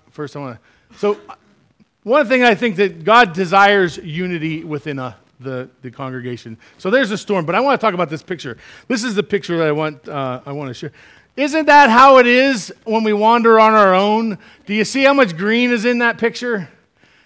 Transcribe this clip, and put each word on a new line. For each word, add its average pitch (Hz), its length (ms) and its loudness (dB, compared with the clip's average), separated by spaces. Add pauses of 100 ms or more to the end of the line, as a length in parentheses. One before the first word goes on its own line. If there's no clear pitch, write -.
(100)
first. 151 240 -14
I 147 60 -14
want 123 180 -14
to, - 400 -20
so 208 220 -4 (840)
one 254 240 0
thing 254 160 0
I 233 140 4
think 226 180 -2
that 170 300 -4
God 214 300 4
desires 190 640 2
unity 165 680 -8
within 151 340 -8
a, 123 180 -10 (220)
the, 127 320 -12 (120)
the 127 100 -16
congregation. 123 640 -12 (200)
So 190 120 -6
there's 233 220 0
a 208 60 -6
storm, 185 280 -4
but 170 80 -4
I 208 60 2
want 269 200 0
to - 60 0
talk 185 80 0
about 175 160 -4
this 156 140 -12
picture. 139 340 -12 (300)
This 233 160 -4
is 240 100 -6
the 202 80 -2
picture 175 360 -6
that 160 100 0
I 151 40 0
want, 151 360 -6
uh, 131 360 -8
I 143 60 -14
want 143 200 -10
to 120 40 -12
share. 151 160 -14 (460)
Isn't 294 300 -2
that 285 220 6
how 262 300 6
it 247 80 4
is 247 560 0
when 220 220 -2
we 214 80 0
wander 220 480 4
on 220 140 6
our 196 200 6
own? 208 440 0 (280)
Do 202 80 -6
you 214 100 0
see 269 200 -2
how 277 100 4
much 208 220 0
green 226 340 0
is 226 140 -2
in 240 160 -2
that 233 180 -2
picture? 226 500 -6 (580)